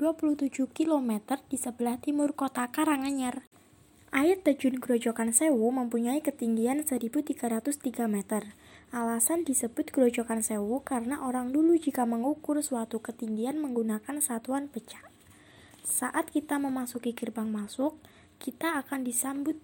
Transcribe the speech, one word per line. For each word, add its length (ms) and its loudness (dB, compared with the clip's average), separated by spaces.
dua 160 2
puluh 240 2
tujuh 320 0
kilometer 760 0
di 140 -6
sebelah 400 -2
timur 340 2
kota 380 -2
Karanganyar. 760 0
Air 300 4
terjun 400 2
Grojogan 480 0
Sewu 400 6
mempunyai 500 0
ketinggian 640 0
seribu 400 -2
tiga 260 -4
ratus 300 -2
tiga 320 -2
meter. 420 -2
Alasan 560 0
disebut 480 -2
Grojogan 480 4
Sewu 400 -2
karena 400 -4
orang 320 -2
dulu 240 6
jika 240 0
mengukur 580 0
suatu 380 -4
ketinggian 640 -4
menggunakan 580 -2
satuan 480 -2
pecah. 380 -12
Saat 480 -2
kita 320 -2
memasuki 480 -4
gerbang 400 -4
masuk, 480 -4
kita 460 -4
akan 180 -6
disambut 600 -2